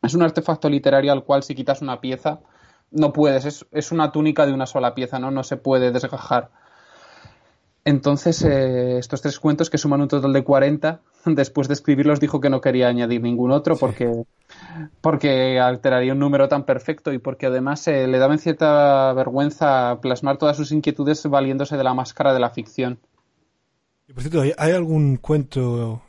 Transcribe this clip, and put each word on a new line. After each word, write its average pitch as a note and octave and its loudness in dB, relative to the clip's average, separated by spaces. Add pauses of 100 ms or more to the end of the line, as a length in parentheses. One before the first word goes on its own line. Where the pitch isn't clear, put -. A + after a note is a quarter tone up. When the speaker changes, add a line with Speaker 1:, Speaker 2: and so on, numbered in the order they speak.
Speaker 1:
Es D3 -2
un E3+ 2
artefacto D#3+ 0
literario C#3 2
al C3+ 0
cual C#3 0
si C#3 -10
quitas C3+ -4
una C3+ -8
pieza, C3 -6 (520)
no D3+ 0
puedes, C#3 2
es, D3 -10
es D3+ -6
una D#3+ 0
túnica D3+ 2
de C#3 0
una C3+ -4
sola B2 -2
pieza, B2+ -8
¿no? C3 -6
No C3+ -4
se C3 -8
puede B2+ 2
desgajar. B2 -4 (1300)
Entonces, C#3+ 0
eh, B2+ 0
estos B2+ -8
tres C#3+ -6
cuentos, D#3 0
que - -4
suman C#3+ 0
un C#3 0
total C#3 0
de C3+ 2
cuarenta, C#3+ 0 (260)
después C#3+ 0
de C#3+ -2
escribirlos C#3+ 2
dijo D3 -2
que C#3 0
no C3+ 0
quería B2+ 2
añadir A#2+ 0
ningún A#2+ 0
otro D3 2
Speaker 2:
Sí. - -12
Speaker 1:
porque, A#2+ -2 (920)
porque C3 2
alteraría B2+ 2
un C#3 -2
número C#3 2
tan C#3 0
perfecto C#3+ -4
y B2+ -6
porque C3 -6
además, C3 -2
eh, C3+ 0
le B2+ 2
daba C3+ 4
en D3+ 0
cierta D3 4
vergüenza C3 0
plasmar C3+ -2
todas D3 2
sus D3 -6
inquietudes D3+ -2
valiéndose C#3 0
de C3+ 0
la B2+ 0
máscara B2+ 0
de B2+ 2
la A#2+ 2
ficción. B2 -6 (1080)
Speaker 2:
Y C3+ -20
por B2 -10
cierto, D#3 0
¿hay, C#3+ 2
hay D#3 2
algún D#3 2
cuento A#2+ -2